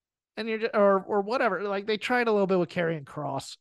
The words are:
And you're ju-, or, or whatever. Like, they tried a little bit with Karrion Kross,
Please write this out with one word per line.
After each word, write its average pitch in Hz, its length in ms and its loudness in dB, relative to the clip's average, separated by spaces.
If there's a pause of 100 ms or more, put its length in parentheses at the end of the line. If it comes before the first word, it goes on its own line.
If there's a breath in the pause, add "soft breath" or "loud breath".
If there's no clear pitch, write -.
(360)
And 220 140 -6
you're 220 80 -2
ju-, 220 160 -2
or, 196 340 6
or 208 140 0
whatever. 208 420 0
Like, 202 240 -4
they 214 100 0
tried 247 300 0
a 220 60 2
little 202 120 4
bit 185 140 2
with 170 80 2
Karrion 165 380 -4
Kross, 139 560 -8